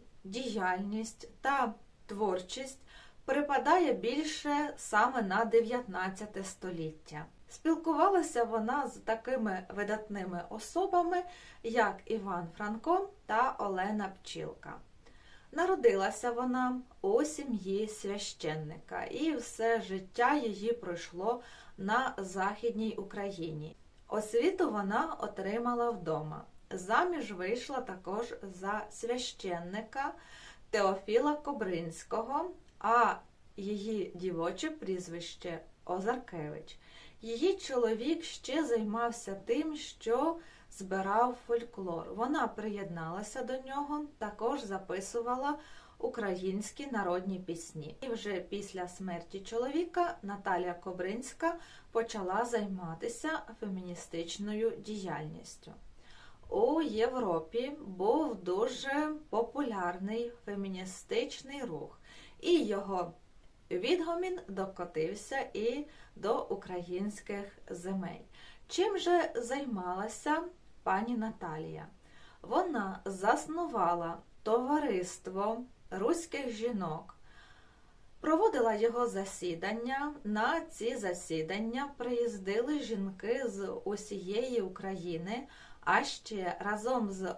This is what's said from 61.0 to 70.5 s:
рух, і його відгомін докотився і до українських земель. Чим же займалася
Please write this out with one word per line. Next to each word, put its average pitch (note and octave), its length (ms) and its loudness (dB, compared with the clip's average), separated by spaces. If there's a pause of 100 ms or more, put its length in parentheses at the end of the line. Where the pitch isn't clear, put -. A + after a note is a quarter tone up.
рух, - 360 -8 (400)
і D#4+ 260 6
його F#3+ 480 0 (580)
відгомін E4+ 760 2
докотився F#3+ 1080 -4
і B3+ 320 0 (300)
до A3+ 280 2
українських G3 1120 -4 (120)
земель. F3+ 520 -4 (460)
Чим G4+ 300 2
же F4 380 4
займалася A#3 1080 -2 (400)